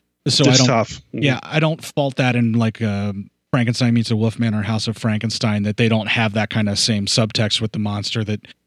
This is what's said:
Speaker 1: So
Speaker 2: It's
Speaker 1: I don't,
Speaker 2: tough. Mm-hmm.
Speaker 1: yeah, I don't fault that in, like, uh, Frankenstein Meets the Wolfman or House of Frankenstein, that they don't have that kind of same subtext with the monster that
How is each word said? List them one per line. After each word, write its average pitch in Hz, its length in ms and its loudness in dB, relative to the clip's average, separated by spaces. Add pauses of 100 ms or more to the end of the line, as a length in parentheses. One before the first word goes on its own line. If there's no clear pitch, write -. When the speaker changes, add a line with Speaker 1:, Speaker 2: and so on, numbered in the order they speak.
(280)
Speaker 1:
So 143 180 4
Speaker 2:
It's 127 100 8
Speaker 1:
I - 20 6
don't, 127 100 6
Speaker 2:
tough. 113 220 2
Mm-hmm. - 300 -12
Speaker 1:
yeah, 135 240 2
I 156 160 -4
don't 160 240 0
fault 139 320 -2
that 127 200 2
in, 117 180 2
like, 117 280 0
uh, 101 320 -2 (380)
Frankenstein 120 420 2
Meets 117 160 0
the 117 60 0
Wolfman 113 400 0
or 104 80 -2
House 110 240 -2
of 113 100 -4
Frankenstein, 107 680 -2
that 104 140 -2
they 117 100 4
don't 110 200 0
have 110 260 0
that 107 160 -2
kind 107 180 0
of 101 120 -2
same 104 260 0
subtext 110 560 0
with 110 100 -4
the - 80 -6
monster 104 440 -4
that 104 180 -4 (260)